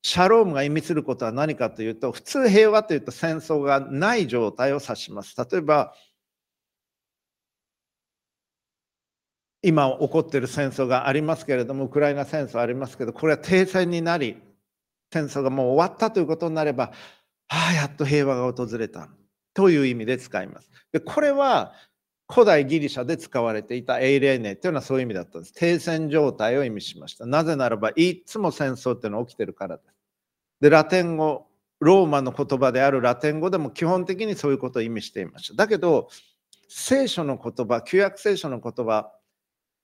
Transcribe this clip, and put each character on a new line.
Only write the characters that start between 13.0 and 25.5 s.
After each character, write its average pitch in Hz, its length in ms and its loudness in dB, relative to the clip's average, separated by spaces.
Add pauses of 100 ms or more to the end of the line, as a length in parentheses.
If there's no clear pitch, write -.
ど、 113 80 -8
こ - 140 -4
れ 156 60 4
は 143 60 0
停 185 280 2
戦 185 240 0
に 170 100 -4
な 170 160 -2
り、 120 240 -6 (720)
戦 156 120 -2
争 139 180 -6
が 131 80 0
も 135 140 -2
う - 100 2
終 170 160 4
わ - 40 -18
っ - 40 -20
た 220 120 0
と 208 100 0
い 165 40 2
う - 20 -4
こ 156 100 -2
と 170 120 -6
に 160 60 -6
な 156 100 -2
れ 147 80 0
ば、 123 200 -4 (560)
「あ 165 220 -2
あ、 175 40 2
や 147 120 0
っ - 80 -10
と 151 100 -4
平 143 220 2
和 135 100 0
が 123 160 -2
訪 120 240 -6
れ 110 120 -6
た」 78 200 -16 (460)
と 190 160 6
い 151 100 4
う 135 60 2
意 123 80 0
味 110 120 -6
で 123 120 -2
使 101 240 -6
い 95 60 -10
ま - 120 -20
す。 - 100 -20 (220)
で、 160 80 0
こ - 200 -4
れ 294 100 4
は 269 420 2 (560)
古 240 160 6
代 151 220 6
ギ 151 140 0
リ 143 80 -4
シ 139 100 -8
ャ 127 60 -4
で 135 120 -4
使 - 240 -6
わ 113 120 0
れ 107 100 -4
て 120 140 -8
い 123 80 -8
た 123 160 -2
エ 135 160 4
イ 135 40 4
レ 135 140 4
ー 123 60 -2
ネ 104 160 -6
と - 120 -4
い - 20 0
う - 20 -2
の 151 40 -2
は 131 60 -4
そ 135 140 -2
う - 20 2
い - 20 0
う - 40 -2
意 - 20 -6
味 110 80 -6
だ 90 80 -6
っ - 40 -12
た - 120 -16
ん 85 40 -14
で - 60 -20
す。 - 60 -20